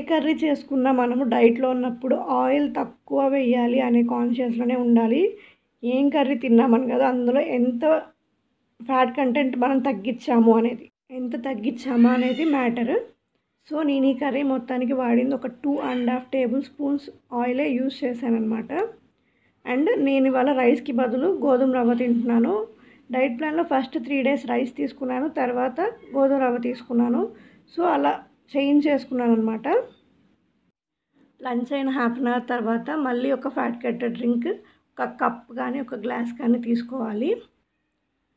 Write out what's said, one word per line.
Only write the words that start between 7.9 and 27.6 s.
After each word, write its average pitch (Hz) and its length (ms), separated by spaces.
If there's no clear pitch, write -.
fat 254 300
content 262 360
మనం 269 140
తగ్గించాము 233 720
అనేది, 233 260
ఎంత 247 140
తగ్గించామా 240 680
అనేది 254 260
matter. 240 360
So 302 80
నేను 269 200
ఈ - 20
కర్రీ 277 280
మొత్తానికి 254 500
వాడింది 247 380
ఒక 254 120
టూ 285 120
అండ్ 247 220
half 254 220
table 262 340
spoons 285 380
ఆయిలే 254 280
యూజ్ 269 260
చేశానన్నమాట. 226 680
And 285 160
నేను 269 220
ఇవాళ 262 200
రైస్కి 240 400
బదులు 254 260
గోధుమ 262 360
రవ్వ 240 140
తింటున్నాను. 233 500
diet 254 240
ప్లాన్లో 311 340
first 262 320
three 277 120
days - 240
rice 240 260
తీసుకున్నాను, 262 480
తర్వాత 247 380
గోధుమ 269 300
రవ్వ 240 120
తీసుకున్నాను. 247 520